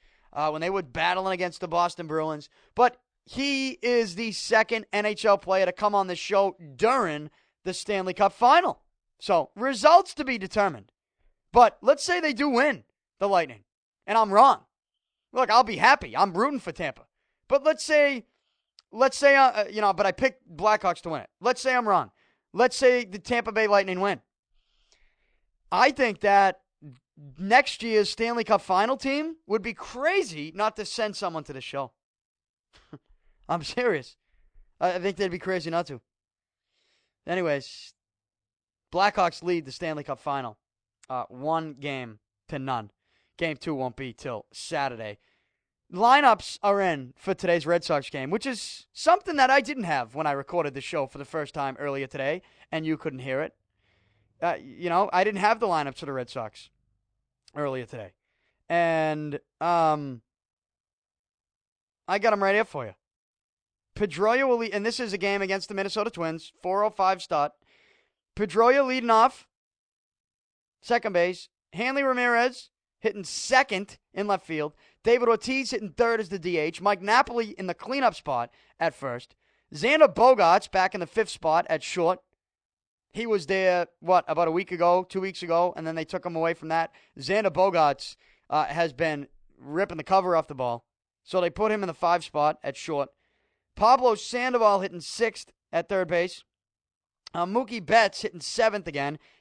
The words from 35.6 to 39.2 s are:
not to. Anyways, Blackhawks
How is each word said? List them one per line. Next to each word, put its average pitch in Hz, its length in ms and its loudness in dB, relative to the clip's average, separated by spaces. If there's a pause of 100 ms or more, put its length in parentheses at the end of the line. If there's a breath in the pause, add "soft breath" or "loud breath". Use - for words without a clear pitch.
not 170 160 -2
to. 131 140 -14 (1300)
Anyways, 160 680 -6 (1000)
Blackhawks 185 500 0